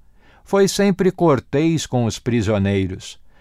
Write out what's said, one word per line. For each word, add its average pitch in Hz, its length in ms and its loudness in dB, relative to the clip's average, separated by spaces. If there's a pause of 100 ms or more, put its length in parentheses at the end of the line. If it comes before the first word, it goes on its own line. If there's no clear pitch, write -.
(480)
Foi 196 200 2
sempre 196 420 0
cortês 160 800 0
com 120 180 -2
os - 140 -4
prisioneiros. 98 1000 -2 (220)